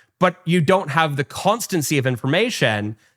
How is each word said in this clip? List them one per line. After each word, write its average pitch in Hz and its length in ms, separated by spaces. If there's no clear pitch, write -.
but 180 260
you 175 160
don't 180 300
have 151 260
the 143 80
constancy 180 760
of 127 80
information 127 880